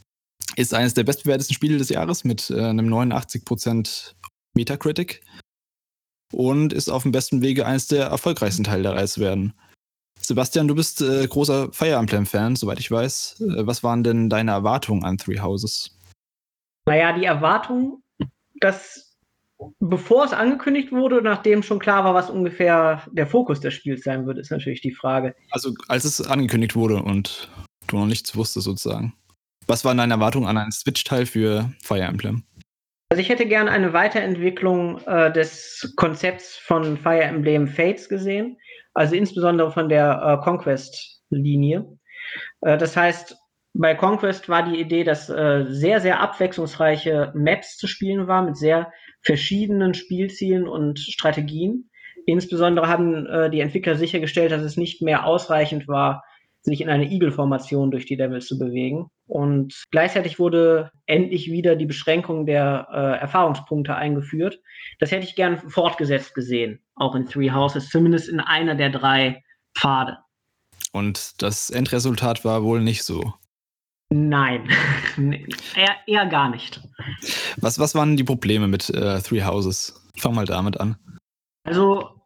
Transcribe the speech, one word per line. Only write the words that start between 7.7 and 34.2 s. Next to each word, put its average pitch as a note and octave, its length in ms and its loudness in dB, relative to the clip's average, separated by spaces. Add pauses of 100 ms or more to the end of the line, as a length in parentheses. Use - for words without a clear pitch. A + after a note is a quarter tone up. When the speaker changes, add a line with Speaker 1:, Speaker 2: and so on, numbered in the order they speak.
Speaker 1:
der C#3 200 2
erfolgreichsten G#2 580 -2
Teile G2 180 0
der G2 120 0
Reihe G2 120 0
zu - 140 -4
werden. G2 320 0 (720)
Sebastian, C3 440 0
du C#3+ 80 2
bist, D#3+ 260 -2
äh, C3+ 260 2
großer C#3+ 460 0
Fire D#3+ 220 2
Emblem-Fan, G#2+ 600 0
soweit G#2+ 240 -4
ich - 120 -6
weiß. A#2+ 500 -4
Äh, E3 240 -2
was A#2+ 180 -4
waren A#2 200 0
denn A#2 260 2
deine A2 220 2
Erwartungen G#2 520 0
an F#2 140 -2
Three F#2+ 220 -4
Houses? G2+ 580 -6 (880)
Speaker 2:
Naja, E3 320 4
die F3+ 80 0
Erwartung, G#3+ 800 0 (560)
dass - 580 -2 (600)
bevor F#3+ 460 4
es C#4+ 60 -2
angekündigt C#4 600 0
wurde, B3+ 320 2
nachdem G#3 400 2
schon G#3 160 -2
klar G3 240 2
war, F#3 100 4
was F3+ 160 2
ungefähr E3+ 720 2 (100)
der D#3 140 0
Fokus D#3 360 2
des C#3 120 -4
Spiels C3 300 -8
sein C3 240 -4
wird, C3 100 -6
ist C#3 140 -10
natürlich C#3 300 -6
die B2+ 100 -4
Frage. B2+ 420 -2 (160)
Speaker 1:
Also, B2 240 -6 (140)
als D3 180 0
es - 160 -2
angekündigt A#2+ 540 0
wurde A2 260 2
und - 480 -4 (380)
du G#2 100 -2
noch G#2 80 2
nichts A2+ 300 -2
wusstest A2 300 -4
sozusagen. A2 500 -4 (500)
Was A#2 180 0
waren B2+ 140 4
deine A#2+ 160 4
Erwartungen A2+ 340 2
an A2 100 2
einen G#2+ 140 -4
Switch-Teil B2 540 -2
für A2 560 0
Fire G2 200 -2
Emblem? F#2+ 420 -4 (640)
Speaker 2:
Also F3 120 2
ich F#3+ 80 -2
hätte A#3+ 180 0
gern G#3+ 200 2
eine F#3 240 2
Weiterentwicklung, F3+ 1080 0